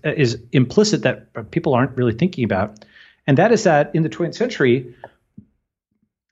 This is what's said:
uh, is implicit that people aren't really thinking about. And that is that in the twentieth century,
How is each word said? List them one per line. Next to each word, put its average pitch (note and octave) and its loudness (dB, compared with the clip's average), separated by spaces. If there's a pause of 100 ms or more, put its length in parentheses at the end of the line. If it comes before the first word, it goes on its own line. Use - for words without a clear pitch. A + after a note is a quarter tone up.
uh, D#3 -2
is B2 0
implicit D3 0
that - -6
people E3 -2
aren't B2 0
really B2 0
thinking D#3+ -4
about. G2 -4 (420)
And C#3 4
that A3 4
is G#3+ 2
that D3 2
in E3 0
the D#3 -2
twentieth - -6
century, C3+ 0 (1400)